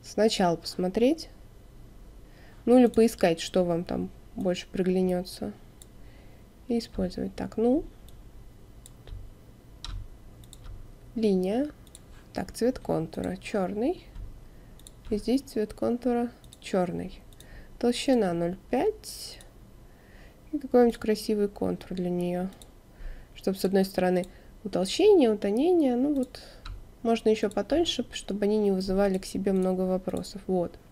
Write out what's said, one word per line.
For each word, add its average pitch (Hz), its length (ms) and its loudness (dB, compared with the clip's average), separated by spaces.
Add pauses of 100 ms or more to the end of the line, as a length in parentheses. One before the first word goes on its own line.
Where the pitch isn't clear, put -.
Сначала 196 540 2
посмотреть. 220 720 0 (1400)
Ну 240 120 8
или 247 100 10
поискать, 226 520 4
что - 240 0
вам 175 220 0
там 185 240 -4 (260)
больше 180 320 -4
приглянется. 185 880 -2 (1120)
И 233 100 0
использовать. 190 580 -4
Так, 190 200 -8
ну. 247 300 2 (3250)
Линия. 214 540 2 (640)
Так, - 180 -6
цвет 254 280 -2
контура 180 580 -4
черный. 208 680 -4 (1040)
И 214 80 -2
здесь 233 240 0
цвет 214 320 -6
контура 240 580 -2 (280)
черный. 175 600 -4 (580)
Толщина 240 540 2
ноль 170 240 -2 (120)
пять. - 680 -4 (1120)
И 302 60 -4
какой-нибудь 247 400 4
красивый 214 520 0
контур 185 480 -6
для 180 120 -2
нее. 180 380 -2 (840)
Чтоб 190 240 -4
с - 80 -4
одной 190 180 4
стороны 185 420 0 (380)
утолщение, 233 680 4
утонение. 247 680 2
Ну 285 160 0
вот, 262 260 -4 (640)
можно 226 260 2
еще 214 200 2
потоньше, 254 640 0
чтобы 208 340 -4
они 208 120 2
не 202 140 4
вызывали 190 460 2
к 185 80 -6
себе 190 260 -2
много 185 300 2
вопросов. 185 680 -4
Вот. 180 320 -2 (120)